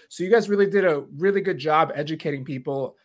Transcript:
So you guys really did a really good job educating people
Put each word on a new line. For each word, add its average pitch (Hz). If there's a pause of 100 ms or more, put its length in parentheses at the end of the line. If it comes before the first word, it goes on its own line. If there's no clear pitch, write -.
So -
you 185
guys 220
really 202
did 196
a 151 (180)
really 196
good 180
job 151
educating 147
people 135